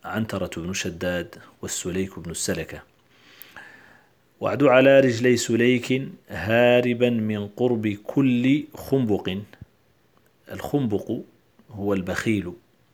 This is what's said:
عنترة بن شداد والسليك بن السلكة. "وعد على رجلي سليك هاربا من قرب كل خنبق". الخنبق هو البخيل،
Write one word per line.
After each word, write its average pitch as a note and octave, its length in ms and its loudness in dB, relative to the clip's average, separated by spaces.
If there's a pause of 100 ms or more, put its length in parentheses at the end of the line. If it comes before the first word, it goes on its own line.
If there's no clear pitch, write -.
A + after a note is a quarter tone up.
عنترة F#2 540 -6
بن F2 160 -8
شداد F2+ 640 -6 (260)
والسليك F#2+ 580 -6
بن E2 120 -12
السلكة. E2 500 -8 (1600)
"وعد A2 240 0
على C3+ 360 8
رجلي B2 380 4
سليك A#2+ 640 0 (280)
هاربا A#2+ 800 2
من G#2+ 380 -2
قرب A#2 400 0
كل C3 760 0 (120)
خنبق". G#2+ 600 -2 (1120)
الخنبق G#2 600 -4 (600)
هو G2+ 220 -4
البخيل، F#2 600 -4 (400)